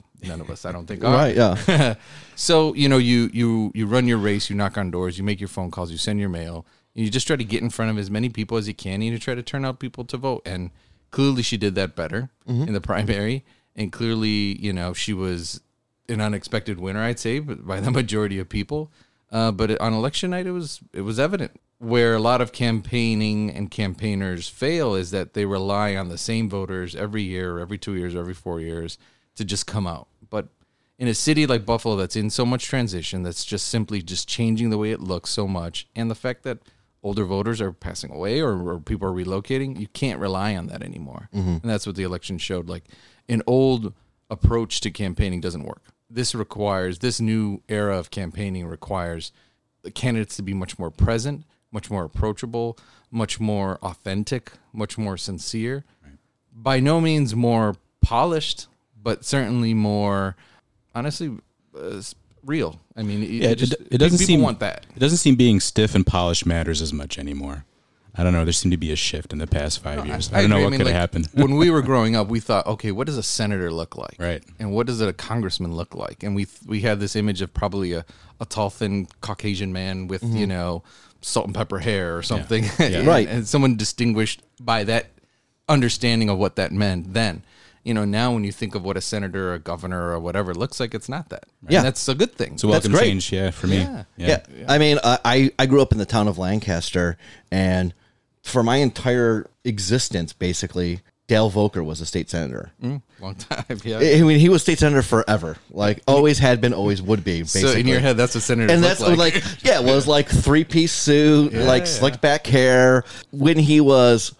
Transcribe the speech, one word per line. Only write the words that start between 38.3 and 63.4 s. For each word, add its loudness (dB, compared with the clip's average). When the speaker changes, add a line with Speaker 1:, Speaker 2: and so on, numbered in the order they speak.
Speaker 1:
or, -2
or -6
people -6
are -2
relocating, -4
you -8
can't -6
rely -4
on -8
that -12
anymore. -14
Speaker 2:
Mm-hmm. -2
Speaker 1:
And -2
that's -4
what -6
the -6
election -8
showed. -6
Like, -12
an 0
old 2
approach 0
to -4
campaigning -4
doesn't -8
work. -16
This -4
requires, -4
this -2
new -2
era -2
of -10
campaigning -8
requires -8
the -16
candidates -4
to -10
be -6
much -8
more -8
present, -2
much -10
more -4
approachable, -4
much -4
more -2
authentic, -6
much -8
more -6
sincere. -8
Speaker 3:
Right. -20
Speaker 1:
By 0
no 4
means 2
more 2
polished, 0
but -2
certainly 0
more, 0
honestly, -6
uh, -12
s-, -14
real. -4
I -6
mean, -2
it, -6
Speaker 3:
Yeah, 0